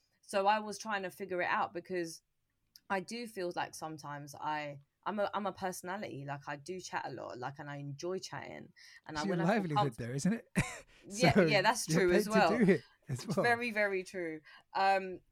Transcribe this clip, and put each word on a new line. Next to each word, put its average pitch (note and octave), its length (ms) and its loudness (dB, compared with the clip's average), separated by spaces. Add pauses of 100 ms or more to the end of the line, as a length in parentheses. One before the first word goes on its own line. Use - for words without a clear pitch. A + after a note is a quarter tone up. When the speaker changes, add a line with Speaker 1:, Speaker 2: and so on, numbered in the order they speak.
(220)
Speaker 1:
so G3 240 0
I G#3+ 140 4
was G#3+ 180 -8
trying G#3 260 -4
to F3+ 60 -4
figure F3+ 320 -4
it - 80 0
out, G3+ 240 0
because F3 480 -6 (680)
I G3 100 0
do A#3 260 -10
feel F3+ 300 -6
like - 180 -4
sometimes D3 640 -10
I, D3 400 -6 (260)
I'm G3 140 -4
a, G3+ 140 0
I'm G3+ 140 -2
a F#3+ 60 -4
personality, F3+ 760 -8
like, C#3+ 200 -8
I D3 100 -6
do F3 240 -10
chat - 240 -6
a C#3 60 -6
lot, G#2+ 280 -10
like, C#3 180 -8
and D3 120 -10
I C#3+ 80 -8
enjoy C#3+ 420 -6
chatting, - 520 -12 (360)
and D#3 100 -8
Speaker 2:
It's D3+ 40 -2
Speaker 1:
I, - 20 -2
Speaker 2:
your - 140 -2
Speaker 1:
when E3+ 40 0
I E3 40 2
feel G3 160 4
Speaker 2:
livelihood D3+ 320 0
Speaker 1:
comf- - 20 -16
Speaker 2:
though, A#2+ 180 -8
isn't F3+ 200 2
it? - 220 -8
<laughs> - 300 -2 (260)
Speaker 1:
Yeah, G3+ 220 4
Speaker 2:
So F#3 120 8
Speaker 1:
yeah, F#3 180 4
that's G#3+ 260 2
Speaker 2:
you're D#3+ 120 4
Speaker 1:
true F3+ 100 6
Speaker 2:
paid F#3 60 6
Speaker 1:
as G#3+ 80 6
Speaker 2:
to G#3+ 60 -6
Speaker 1:
well. G#3 180 6 (100)
Speaker 2:
do G3 140 8
it - 100 2 (240)
as B2+ 160 -4
Speaker 1:
It's F#3+ 120 -2
Speaker 2:
well. G3 80 2
Speaker 1:
very, A#3+ 280 2
very G3+ 320 0
true. E3 360 -6 (360)
Um, F#3+ 440 2 (120)